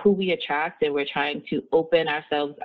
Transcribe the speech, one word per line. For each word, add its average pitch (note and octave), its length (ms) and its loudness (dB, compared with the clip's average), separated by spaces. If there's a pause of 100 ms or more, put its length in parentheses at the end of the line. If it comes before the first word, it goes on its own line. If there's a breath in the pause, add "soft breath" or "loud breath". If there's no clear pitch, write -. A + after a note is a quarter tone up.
who G3+ 100 6
we F#3 200 2
attract D#3+ 500 -2
and D3+ 100 0
we're C#3+ 140 -2
trying D3 440 -4
to - 220 -4
open D#3+ 360 2
ourselves D3 580 -2